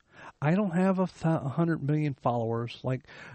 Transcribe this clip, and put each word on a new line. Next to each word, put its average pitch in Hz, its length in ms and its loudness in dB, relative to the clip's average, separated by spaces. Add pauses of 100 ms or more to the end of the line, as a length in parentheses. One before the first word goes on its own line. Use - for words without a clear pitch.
(420)
I 151 140 2
don't 196 160 2
have 185 260 2
a 185 100 2
th-, - 180 -6
a 160 240 2
hundred 165 340 0
million 151 300 2
followers. 117 720 -2
Like, 131 220 -4 (300)